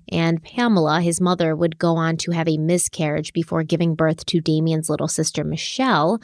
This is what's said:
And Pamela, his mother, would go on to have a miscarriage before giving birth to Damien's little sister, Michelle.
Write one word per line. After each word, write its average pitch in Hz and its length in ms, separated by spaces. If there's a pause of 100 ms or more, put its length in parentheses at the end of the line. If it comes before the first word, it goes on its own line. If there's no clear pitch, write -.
(120)
And 165 300
Pamela, 175 600
his 170 180
mother, 175 360
would 165 220
go 170 180
on 165 220
to 175 140
have 165 160
a 156 100
miscarriage 156 760
before 160 300
giving 165 320
birth 160 320
to 175 120
Damien's 160 500
little 151 180
sister, 156 360
Michelle. 170 800